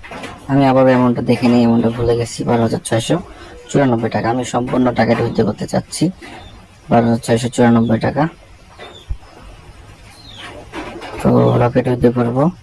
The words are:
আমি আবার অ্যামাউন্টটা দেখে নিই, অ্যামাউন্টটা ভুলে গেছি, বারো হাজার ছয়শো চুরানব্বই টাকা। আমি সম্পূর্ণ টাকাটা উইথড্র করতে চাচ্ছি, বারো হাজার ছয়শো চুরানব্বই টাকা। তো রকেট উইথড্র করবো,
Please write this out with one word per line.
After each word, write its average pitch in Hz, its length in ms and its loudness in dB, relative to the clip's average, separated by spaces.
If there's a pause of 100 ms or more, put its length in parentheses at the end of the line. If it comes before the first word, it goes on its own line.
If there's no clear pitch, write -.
(520)
আমি 139 180 4
আবার 131 220 6
অ্যামাউন্টটা 123 380 2
দেখে 123 220 2
নিই, 120 100 4
অ্যামাউন্টটা 117 340 2
ভুলে 117 240 0
গেছি, - 180 -6 (100)
বারো 120 180 0
হাজার 113 220 -4
ছয়শো - 280 0 (540)
চুরানব্বই 120 460 2
টাকা। 101 180 -4
আমি 123 100 -4 (100)
সম্পূর্ণ 127 320 0 (120)
টাকাটা 113 280 2
উইথড্র 117 220 -2
করতে - 240 -6
চাচ্ছি, - 320 -4 (880)
বারো 117 160 4
হাজার 117 200 0
ছয়শো 120 280 0
চুরানব্বই 117 520 4
টাকা। - 160 -2 (3000)
তো - 60 0 (340)
রকেট 120 280 0
উইথড্র 120 280 2
করবো, 120 240 0 (200)